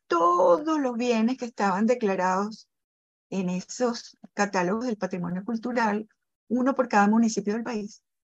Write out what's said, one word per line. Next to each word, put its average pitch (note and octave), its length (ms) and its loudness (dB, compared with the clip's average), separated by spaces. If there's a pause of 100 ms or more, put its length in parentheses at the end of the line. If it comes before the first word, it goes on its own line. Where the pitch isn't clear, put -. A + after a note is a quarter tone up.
todos D#4+ 720 4
los B3 180 -2
bienes A#3+ 400 2
que B3 80 -8
estaban G3+ 400 0
declarados G3+ 800 0 (640)
en F#3 200 -4
esos A#3 680 -4 (160)
catálogos G3+ 520 0
del A3+ 120 -4
patrimonio F3+ 480 -6
cultural, A3+ 640 -2 (400)
uno B3+ 260 0
por B3 140 -2
cada G3+ 180 4
municipio G#3+ 460 2
del A#3 100 -4
país, A3 400 -8 (200)